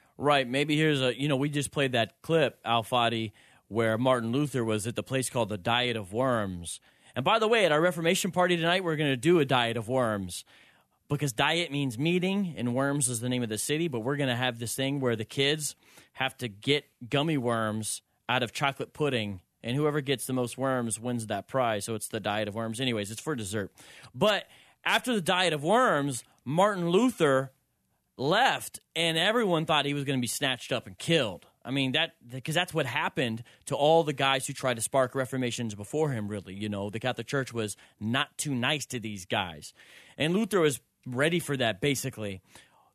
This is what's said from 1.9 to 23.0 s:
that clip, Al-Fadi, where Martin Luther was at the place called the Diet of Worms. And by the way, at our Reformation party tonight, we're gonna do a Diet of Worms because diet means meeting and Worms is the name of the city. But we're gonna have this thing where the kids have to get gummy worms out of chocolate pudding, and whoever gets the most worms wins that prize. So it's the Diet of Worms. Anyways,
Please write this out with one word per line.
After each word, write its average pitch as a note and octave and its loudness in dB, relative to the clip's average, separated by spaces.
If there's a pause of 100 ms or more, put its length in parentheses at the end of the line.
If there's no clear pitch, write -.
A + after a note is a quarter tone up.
that A2+ -2
clip, D#3 2
Al-Fadi, A#2 0 (380)
where A2 2
Martin A#2+ 2
Luther C3 0
was A2 0
at A#2+ -6
the G#2 -4
place C3 -4
called A2+ -2
the G#2 -4
Diet A#2+ 0
of F#2+ -10
Worms. G#2 -2 (360)
And C3 -4
by G#3+ 4
the A3 2
way, A3 4
at D#3 4
our D3+ 4
Reformation E3+ 2
party F3+ 4
tonight, F3 2
we're D#3+ -2
gonna C#3+ 2
do E3 6
a C#3+ 4
Diet A#2+ 2
of A2 -4
Worms G#2+ 0 (640)
because C#3+ 0
diet D#3 0
means C#3 -2
meeting F3+ 0
and A#2+ -2
Worms C#3 0
is A#2+ -4
the B2 -4
name B2 0
of A2+ -4
the G#2+ -2
city. D#3 -2
But A#2+ -4
we're C3 -2
gonna C3+ 0
have A#2+ -2
this A#2 -6
thing C3+ -2
where B2 2
the A2 -4
kids C#3+ -2 (380)
have - -4
to B2 -6
get A2 -2 (240)
gummy D3 0
worms A2+ -2 (280)
out B2 2
of A2 -4
chocolate C#3 -4
pudding, A2+ -2 (220)
and A#2+ -4
whoever D3 0
gets C3+ -4
the C3 -4
most B2 -2
worms B2 -2
wins A#2 -4
that G2+ -6
prize. A#2 0
So A2+ -4
it's - -8
the A2+ -6
Diet G#2 -2
of G2+ -6
Worms. A2+ -6
Anyways, A2 -2